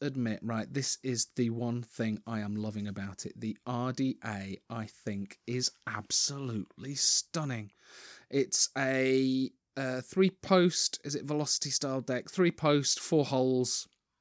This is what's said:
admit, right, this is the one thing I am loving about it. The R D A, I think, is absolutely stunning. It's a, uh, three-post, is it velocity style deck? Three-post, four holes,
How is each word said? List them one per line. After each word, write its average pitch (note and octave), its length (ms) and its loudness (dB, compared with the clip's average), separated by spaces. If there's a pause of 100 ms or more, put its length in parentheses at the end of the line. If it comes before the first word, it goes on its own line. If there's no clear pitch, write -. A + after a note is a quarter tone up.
admit, C3 420 -2
right, A2 260 -4
this C3+ 340 -4
is B2 240 -2 (100)
the A#2+ 140 0
one A#2+ 300 -2
thing A2 460 -2
I A2+ 140 -4
am G#2 160 -4
loving G#2+ 280 -4
about G2 400 -8
it. - 140 -12
The A2 260 -6
R B2 280 -2
D C3 320 0
A, G2 340 -6 (100)
I A2+ 180 -6
think, G2+ 600 -8
is B2 240 -2 (160)
absolutely B2+ 1080 -4
stunning. C3 760 -2 (580)
It's - 480 2
a, C3 720 4 (260)
uh, C3 240 -2
three-post, - 1040 4
is D3 100 -4
it - 80 -4
velocity D3 460 -2
style C3+ 320 0
deck? B2+ 280 -2
Three-post, D#3 720 4
four D#3 240 4
holes, B2+ 640 2 (340)